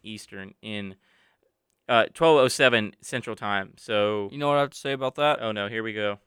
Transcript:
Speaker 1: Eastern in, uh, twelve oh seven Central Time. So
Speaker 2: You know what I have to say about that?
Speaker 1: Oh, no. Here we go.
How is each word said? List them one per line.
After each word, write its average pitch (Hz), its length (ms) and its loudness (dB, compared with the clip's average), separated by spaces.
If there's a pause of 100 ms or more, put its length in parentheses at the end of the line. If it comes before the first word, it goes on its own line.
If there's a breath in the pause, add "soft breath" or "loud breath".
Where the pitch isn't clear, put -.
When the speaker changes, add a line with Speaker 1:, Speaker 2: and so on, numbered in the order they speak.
Speaker 1:
Eastern 104 600 -16
in, 101 320 -10 (920)
uh, 117 180 4 (100)
twelve 160 240 6
oh 127 80 6
seven 117 540 2
Central 117 340 -8
Time. 101 420 -6
So 104 540 -2
Speaker 2:
You 139 80 -12
know 143 80 -2
what 143 100 2
I 143 40 2
have 139 100 -2
to - 80 -18
say 139 140 -4
about 131 220 -4
that? 147 240 2
Speaker 1:
Oh, 113 120 -4
no. 101 160 -4
Here 113 160 -6
we 110 100 -6
go. 104 340 -4